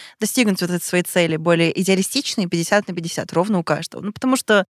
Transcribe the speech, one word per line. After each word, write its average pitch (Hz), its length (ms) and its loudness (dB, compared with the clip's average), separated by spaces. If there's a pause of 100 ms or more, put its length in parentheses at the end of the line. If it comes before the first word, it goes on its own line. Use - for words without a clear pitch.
(200)
достигнуть 214 420 0
вот 175 100 -2
этой 175 120 -2
своей 180 200 0
цели 165 340 0
более 165 320 2 (120)
идеалистичные, 185 680 0
пятьдесят 175 400 0
на 180 80 -8
пятьдесят, - 380 -8
ровно 185 260 2
у 160 40 0
каждого. 151 380 -6
Ну, 208 100 -8
потому 254 260 -2
что 202 360 2